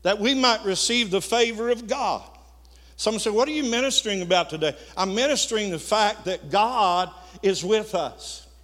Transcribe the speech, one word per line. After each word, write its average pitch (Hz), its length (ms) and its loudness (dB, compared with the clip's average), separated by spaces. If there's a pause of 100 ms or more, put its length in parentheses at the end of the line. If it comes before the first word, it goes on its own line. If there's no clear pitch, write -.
that 202 180 2
we 247 140 2
might 240 320 2
receive 202 460 0
the 190 100 0
favor 233 480 0
of 233 180 -2
God. 214 400 -2 (720)
Someone 214 220 -2
say, 220 100 -2
"What 226 180 2
are 311 40 -6
you 294 180 -2
ministering 226 540 0
about 175 260 2
today?" 156 260 -2 (220)
I'm 190 160 -2
ministering 226 560 0
the 165 100 -4
fact 214 460 0
that 175 240 -6
God 196 640 2 (320)
is 190 200 2
with 214 300 0
us. - 540 -6 (160)